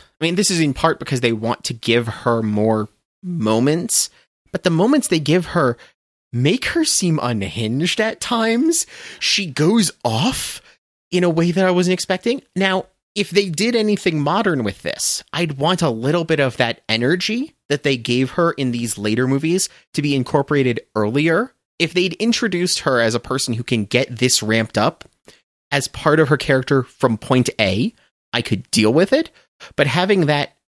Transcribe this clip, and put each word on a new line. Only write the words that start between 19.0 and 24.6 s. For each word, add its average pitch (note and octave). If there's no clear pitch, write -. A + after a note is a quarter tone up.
movies D#3+
to D3
be C#3+
incorporated C3+
earlier. D3+
If E3
they'd F#3
introduced F#3+
her B2+
as A2+
a A#2
person C3
who A2+
can A2+
get A#2+
this B2
ramped A2